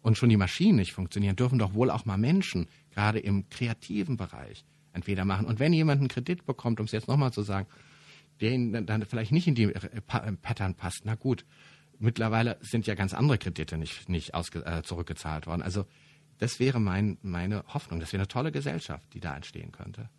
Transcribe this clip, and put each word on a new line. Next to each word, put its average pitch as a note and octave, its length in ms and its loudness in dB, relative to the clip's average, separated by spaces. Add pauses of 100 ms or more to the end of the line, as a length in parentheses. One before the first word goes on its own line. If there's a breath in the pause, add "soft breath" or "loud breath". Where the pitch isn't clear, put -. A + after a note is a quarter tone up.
und A2+ 160 6
schon B2 120 6
die A2 80 8
Maschinen D3 400 6
nicht F#2+ 160 2
funktionieren, G2 420 0
dürfen B2 240 2
doch F#2+ 140 2
wohl A2+ 160 4
auch - 160 -2
mal G2 120 0
Menschen, B2+ 500 2 (240 soft breath)
gerade G#2+ 280 2
im G2 300 0
kreativen D3 680 -4
Bereich, - 480 -10 (280 soft breath)
einen F2+ 100 -6
Fehler F#2+ 220 0
machen. G2 200 2
Und A2+ 140 -2
wenn D#3+ 140 6
jemand D#3 260 4
einen C#3 80 2
Kredit E3+ 380 -4
bekommt, A#2 340 -2
um G#2+ 60 -2
es G#2+ 60 -6
jetzt A2 160 -4
noch C3+ 100 4
mal C3+ 140 2
zu G#2 100 -4
sagen, G2 260 -2 (720 loud breath)
der A2 120 0
ihnen B2 200 0
dann, A2 140 -2
dann G#2+ 200 0
vielleicht A2 260 -4
nicht E3+ 160 4
in D3+ 80 4
die, A#2 80 4
äh, G#2 380 -2
Pa-, - 240 -2
äh, A2 80 -2
Pattern F#2 420 -2
passt, - 280 -6
na G#2+ 120 -2
gut, B2+ 300 -2 (540 loud breath)
mittlerweile A2+ 600 2
sind - 260 -2
ja G#2+ 80 -2
ganz F#2+ 180 0
andere C#3 240 4
Kredite D#2+ 400 -4
nicht, - 320 -8
nicht E2+ 260 -2
ausge-, E2+ 300 -6
äh, E2 180 -4
zurückgezahlt D#2 640 -6
worden. E2 140 -2
Also F#2+ 240 -4 (520 soft breath)
das - 220 -2
wäre B2+ 200 2
mein, G2+ 420 2
meine F#2+ 420 -4 (100)
Hoffnung. E2+ 260 -6
Das E2 120 -8
wäre G2 100 -2
eine G2 60 0
tolle C3+ 240 -4
Gesellschaft, C#3+ 600 -8
die - 80 -12
da D2+ 140 -6
entstehen D#2+ 360 -14
könnte. A2 480 -14